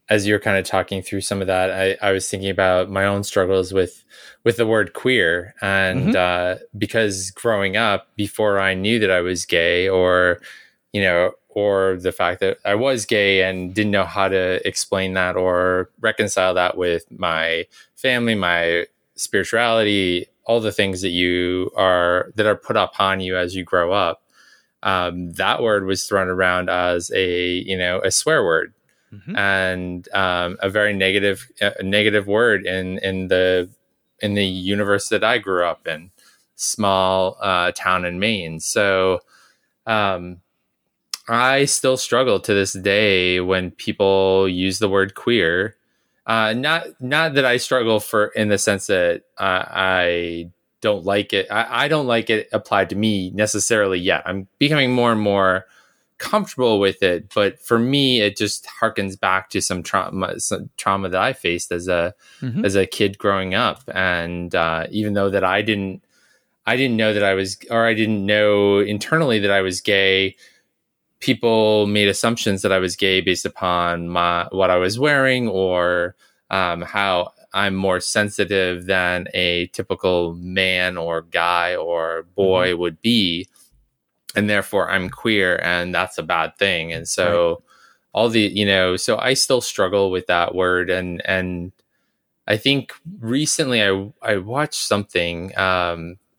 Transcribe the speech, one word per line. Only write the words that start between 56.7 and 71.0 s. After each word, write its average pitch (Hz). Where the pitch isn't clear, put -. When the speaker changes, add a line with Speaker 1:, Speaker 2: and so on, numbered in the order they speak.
Speaker 1:
with 98
it, 87
but 101
for 117
me, 127
it 104
just -
harkens 98
back 95
to 101
some 90
trauma, 92
some 95
trauma 98
that 92
I 131
faced 87
as 87
a, 87
Speaker 2:
Mm-hmm. 135
Speaker 1:
as 98
a 95
kid 98
growing 95
up. 107
And, 87
uh, 82
even 104
though 98
that 95
I 95
didn't, 101
I 117
didn't 131
know 110
that 101
I 98
was, 95
or 117
I 113
didn't 107
know 101
internally 107
that 101
I 98
was 95
gay, 95